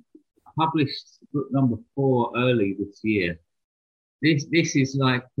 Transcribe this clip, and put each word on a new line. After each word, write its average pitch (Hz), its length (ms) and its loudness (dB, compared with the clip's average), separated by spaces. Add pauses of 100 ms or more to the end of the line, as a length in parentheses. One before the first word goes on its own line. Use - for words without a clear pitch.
(580)
published 160 480 -2 (260)
book 143 200 -4
number 127 260 2 (160)
four 131 420 2
early 117 440 2
this 101 240 -8
year. 95 360 0 (840)
This, 143 300 2
this 160 240 0
is 135 240 0
like, 127 240 2 (160)